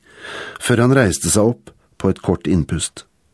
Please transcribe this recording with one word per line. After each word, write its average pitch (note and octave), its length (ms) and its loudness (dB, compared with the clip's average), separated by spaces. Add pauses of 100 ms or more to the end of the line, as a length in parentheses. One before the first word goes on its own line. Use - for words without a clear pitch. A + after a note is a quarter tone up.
(600)
før A#2+ 240 2
han C3 120 4
reiste F2+ 360 2
seg A2 220 2
opp - 180 -18 (240)
på G2 160 0
et - 80 -6
kort - 260 -2
innpust, E2 600 -4 (280)